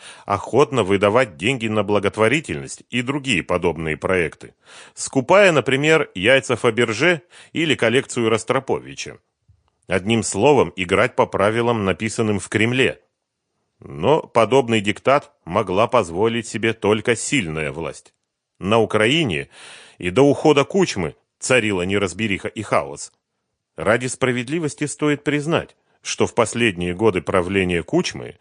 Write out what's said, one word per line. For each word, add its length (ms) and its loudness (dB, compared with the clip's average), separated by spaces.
охотно 580 0
выдавать 520 2
деньги 320 -2
на 160 0
благотворительность 1080 -2
и 100 -4
другие 420 -4
подобные 540 -2
проекты, 560 -4
скупая, 580 4
например, 640 2
яйца 400 2
Фаберже 680 0
или 240 0
коллекцию 540 0
Ростроповича. 880 -4
Одним 360 0
словом, 540 2
играть 400 0
по 80 2
правилам, 580 0
написанным 560 -2
в 80 -12
Кремле. 540 0
Но 420 0
подобный 580 2
диктат 540 0
могла 440 0
позволить 600 -2
себе 260 -2
только 440 0
сильная 560 -4
власть. 400 -12
На 200 2
Украине 720 0
и 140 -6
до 100 4
ухода 420 4
Кучмы 520 -2
царила 440 0
неразбериха 680 -4
и 120 -10
хаос. 520 -4
Ради 300 0
справедливости 760 -4
стоит 400 -2
признать, 520 -4
что 260 -2
в 80 -10
последние 580 0
годы 280 0
правления 600 0
Кучмы 600 -4